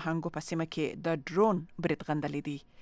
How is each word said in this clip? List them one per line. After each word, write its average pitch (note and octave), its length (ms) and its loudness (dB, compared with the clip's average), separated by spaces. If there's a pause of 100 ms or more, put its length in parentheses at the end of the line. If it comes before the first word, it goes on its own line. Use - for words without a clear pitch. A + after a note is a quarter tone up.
هنګو E3 240 0
په D#3 120 -4
سیمه E3 240 -2
کې D#3 220 0 (200)
د - 80 2
ډرون F3+ 440 4 (200)
برید E3 300 0
غندلی D3 320 0
دی. C#3+ 180 -4 (240)